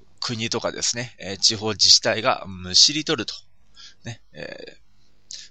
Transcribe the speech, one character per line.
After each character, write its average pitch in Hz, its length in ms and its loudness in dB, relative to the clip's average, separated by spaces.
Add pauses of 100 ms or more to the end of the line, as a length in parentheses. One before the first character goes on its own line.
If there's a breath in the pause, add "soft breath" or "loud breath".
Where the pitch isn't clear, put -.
(200)
国 113 300 -4
と 117 100 -2
か 98 140 -2
で - 80 -8
す - 160 0
ね、 123 220 -8
え 95 140 -8
ー、 92 40 -6
地 - 180 2
方 107 140 -4
自 104 200 4
治 - 120 8
体 110 200 0
が 117 260 0
む 90 280 -10
し - 160 8
り 151 140 -4
取 151 140 0
る 101 60 -4
と。 - 80 -8 (680 loud breath)
ね、 117 160 -12 (140)
え - 420 -14
ー、 - 600 -20 (160 loud breath)